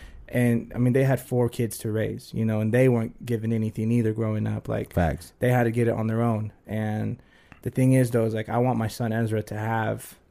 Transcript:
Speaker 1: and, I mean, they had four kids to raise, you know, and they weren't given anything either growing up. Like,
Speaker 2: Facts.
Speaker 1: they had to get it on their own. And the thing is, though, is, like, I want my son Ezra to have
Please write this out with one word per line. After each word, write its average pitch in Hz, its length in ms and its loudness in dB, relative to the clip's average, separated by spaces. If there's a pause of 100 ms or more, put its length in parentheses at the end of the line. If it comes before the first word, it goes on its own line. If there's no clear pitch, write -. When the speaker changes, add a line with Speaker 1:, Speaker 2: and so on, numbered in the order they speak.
(280)
Speaker 1:
and, 120 440 2
I - 60 -8
mean, 123 140 4
they 131 100 4
had 135 180 2
four 123 280 0
kids 117 300 -4
to 113 120 -6
raise, 107 420 -4
you 117 120 -2
know, 110 160 0
and 107 120 0
they 127 160 6
weren't 120 380 0
given 113 260 -2
anything 110 380 -2
either 117 220 2
growing 107 340 -2
up. 107 220 -6
Like, 110 240 -4
Speaker 2:
Facts. 85 480 0
Speaker 1:
they 123 100 2
had 123 140 4
to 117 80 0
get 117 160 2
it 110 60 2
on 110 120 -2
their 110 160 0
own. 110 300 -2 (140)
And 107 500 -4 (460)
the 120 80 -6
thing 131 240 4
is, 127 180 4
though, 113 140 2
is, 110 80 -2
like, 107 160 -4
I 113 80 0
want 123 200 2
my 113 100 0
son 113 240 -4
Ezra 110 320 0
to 104 120 -10
have 110 600 -4 (140)